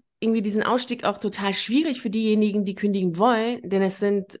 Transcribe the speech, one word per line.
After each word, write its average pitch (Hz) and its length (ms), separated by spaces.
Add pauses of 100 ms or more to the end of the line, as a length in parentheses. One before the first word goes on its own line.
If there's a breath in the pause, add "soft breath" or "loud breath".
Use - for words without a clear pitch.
(220)
irgendwie 226 220
diesen 208 200
Ausstieg 247 400
auch 202 140
total 196 360
schwierig 254 480
für 220 100
diejenigen, 214 520
die 196 120
kündigen 196 420
wollen, 226 460
denn 190 180
es 190 180
sind, 202 420